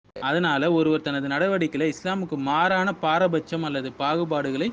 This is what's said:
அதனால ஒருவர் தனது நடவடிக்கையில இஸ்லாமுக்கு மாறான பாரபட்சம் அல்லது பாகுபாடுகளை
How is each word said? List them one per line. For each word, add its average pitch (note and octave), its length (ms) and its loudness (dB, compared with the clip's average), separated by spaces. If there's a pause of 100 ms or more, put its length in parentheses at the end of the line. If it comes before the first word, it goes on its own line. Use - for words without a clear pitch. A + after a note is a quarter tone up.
(160)
அதனால D3+ 560 2
ஒருவர் D#3 300 2
தனது C#3 260 -4
நடவடிக்கையில D#3+ 600 0
இஸ்லாமுக்கு F3+ 480 -4
மாறான F3+ 560 2
பாரபட்சம் E3 720 0
அல்லது C#3 300 -4
பாகுபாடுகளை D3 800 -2